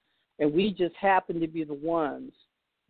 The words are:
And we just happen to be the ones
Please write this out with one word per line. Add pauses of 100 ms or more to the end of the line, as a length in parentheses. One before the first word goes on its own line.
(400)
And
we
just
happen
to
be
the
ones (580)